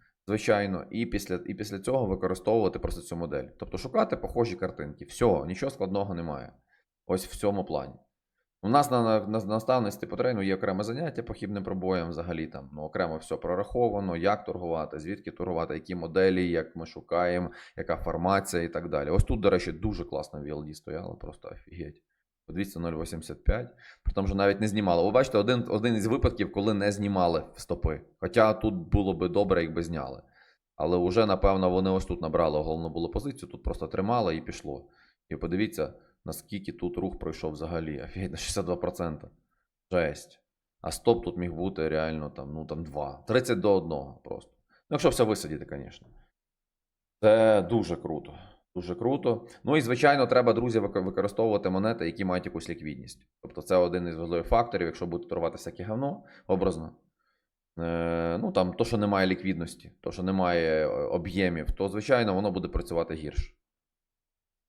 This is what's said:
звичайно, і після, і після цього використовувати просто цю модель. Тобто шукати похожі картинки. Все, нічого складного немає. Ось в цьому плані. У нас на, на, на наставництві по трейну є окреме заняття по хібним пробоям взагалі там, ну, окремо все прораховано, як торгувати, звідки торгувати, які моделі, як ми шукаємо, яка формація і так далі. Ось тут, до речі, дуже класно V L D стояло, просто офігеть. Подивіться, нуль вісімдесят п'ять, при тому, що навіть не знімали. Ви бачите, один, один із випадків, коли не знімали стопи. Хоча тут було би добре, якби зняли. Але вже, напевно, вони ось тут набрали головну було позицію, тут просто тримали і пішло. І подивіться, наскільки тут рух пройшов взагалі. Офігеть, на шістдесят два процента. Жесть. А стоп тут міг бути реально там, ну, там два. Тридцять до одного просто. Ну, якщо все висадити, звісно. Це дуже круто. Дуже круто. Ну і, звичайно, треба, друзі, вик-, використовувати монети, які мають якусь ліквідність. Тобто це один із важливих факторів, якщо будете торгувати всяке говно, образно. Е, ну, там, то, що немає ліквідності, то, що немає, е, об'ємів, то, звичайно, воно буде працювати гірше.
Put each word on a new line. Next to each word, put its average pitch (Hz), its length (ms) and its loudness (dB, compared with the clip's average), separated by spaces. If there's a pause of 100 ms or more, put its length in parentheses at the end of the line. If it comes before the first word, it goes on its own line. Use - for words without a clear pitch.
(280)
звичайно, 101 640 2
і 113 140 -4
після, 98 400 -4
і - 80 -6
після 101 260 -8
цього 127 260 0
використовувати 95 720 0
просто 85 220 -6
цю - 140 -10
модель. 71 320 -4 (120)
Тобто - 180 -8
шукати - 400 0
похожі 113 380 -2
картинки. 78 500 -8
Все, 87 400 2
нічого 92 240 -4
складного 98 440 -4
немає. 76 400 -8 (540)
Ось 92 200 0
в - 80 -14
цьому 101 300 0
плані. 69 280 -4 (680)
У 95 80 0
нас 139 220 4
на, 120 120 4
на, 110 240 2
на 107 180 -2
наставництві 110 600 0
по - 80 -10
трейну 123 260 0
є 95 140 0
окреме 95 280 -2
заняття 123 400 -6
по - 100 -8
хібним 101 300 -6
пробоям 92 460 -2
взагалі 82 380 -4
там, 69 260 -14
ну, 76 80 -10
окремо 80 360 -2
все 78 200 -6
прораховано, 98 800 0
як 98 260 2
торгувати, 82 560 -4
звідки 85 320 -8
торгувати, 82 420 -4
які 80 220 -6
моделі, 92 540 4
як 82 260 -2
ми 82 100 -8
шукаємо, 87 640 -2 (260)
яка 82 200 -4
формація 87 640 0
і 85 60 -2
так 85 200 -6
далі. 73 200 -2
Ось 95 140 6
тут, 117 160 0
до 101 100 4
речі, 90 220 4
дуже 87 340 -4
класно 76 340 -8
V 73 140 -8
L 76 100 -6
D 76 100 -12
стояло, 80 420 -10
просто - 360 -14
офігеть. - 520 -14 (440)
Подивіться, 90 320 -6
нуль 82 220 -4
вісімдесят 80 420 -10
п'ять, 117 260 2 (340)
при - 100 -2
тому, 98 140 0
що 95 80 2
навіть 98 260 4
не 110 60 2
знімали. 98 360 4
Ви 98 80 2
бачите, 127 260 4
один, 117 320 4
один 113 260 2
із 107 120 0
випадків, 117 440 2
коли 104 220 2
не 101 180 2
знімали 95 520 2 (120)
стопи. 78 460 -2 (180)
Хоча 110 340 6
тут 107 220 0
було 95 380 2
би 87 160 0
добре, 92 320 4
якби 82 220 -2
зняли. 76 380 -6 (540)
Але 87 320 2
вже, 110 180 6
напевно, 95 440 4
вони 92 200 2
ось 95 160 2
тут - 160 -4
набрали 80 380 2
головну 80 300 -2
було 82 200 -4
позицію, 131 400 -6
тут - 140 -14
просто 85 240 -4
тримали 98 480 0
і 80 60 -4
пішло. - 480 -10 (400)
І 80 60 -8
подивіться, 85 580 -2 (320)
наскільки 95 460 -10
тут - 260 -6
рух 92 220 -4
пройшов 80 320 -6
взагалі. 78 500 -6
Офігеть, 92 300 -8
на - 60 -8
шістдесят - 280 -4
два 87 100 0
процента. 85 540 -6 (600)
Жесть. 82 480 -2 (420)
А 82 100 -6
стоп 117 320 4
тут 87 140 -6
міг 87 160 -4
бути 82 360 -2
реально 78 400 -2
там, 69 240 -12
ну, 78 120 -8
там 80 180 -8
два. 71 440 -8
Тридцять 123 320 2
до 101 140 4
одного 78 500 -2
просто. - 280 -12 (380)
Ну, 147 60 -2
якщо 147 140 4
все 127 140 4
висадити, 78 460 -2
звісно. - 380 -12 (1120)
Це 107 400 8
дуже 87 340 0
круто. 78 380 -8 (420)
Дуже 87 200 -4
круто. 120 520 0 (160)
Ну 147 140 2
і, 156 40 4
звичайно, 127 460 4
треба, 123 260 6
друзі, 113 260 2
вик-, 98 240 0
використовувати 98 640 0
монети, 98 360 0
які 85 200 -4
мають 90 200 0
якусь 82 240 -8
ліквідність. 78 580 -12 (140)
Тобто - 200 -12
це - 140 2
один 87 320 4
із 82 80 -6
важливих 82 320 -2
факторів, 113 380 2
якщо 82 220 -4
будете 85 220 -6
торгувати 85 260 -2
всяке - 280 -12
говно, 131 400 -4 (240)
образно. 92 480 0 (840)
Е, 85 580 0
ну, 180 140 -2
там, 92 220 2
то, 117 120 0
що 117 120 0
немає 101 300 4
ліквідності, 90 640 -4 (100)
то, - 100 -6
що 92 120 -6
немає, 85 640 4
е, - 20 0
об'ємів, 85 800 0
то, 98 160 0
звичайно, 107 460 2
воно 98 180 2
буде 90 160 -2
працювати 82 460 -2
гірше. 76 400 -4 (1160)